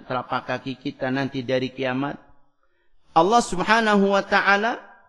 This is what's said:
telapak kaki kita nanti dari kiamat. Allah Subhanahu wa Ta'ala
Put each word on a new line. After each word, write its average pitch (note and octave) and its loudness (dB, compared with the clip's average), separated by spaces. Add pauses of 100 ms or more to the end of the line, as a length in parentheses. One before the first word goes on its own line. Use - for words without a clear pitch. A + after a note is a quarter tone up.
telapak B2+ -6
kaki B2+ -8
kita C#3 -6
nanti C3 -4
dari B2+ -2
kiamat. C3+ -4 (960)
Allah G3+ 4
Subhanahu G#3 2
wa G3 2
Ta'ala G3+ 2 (320)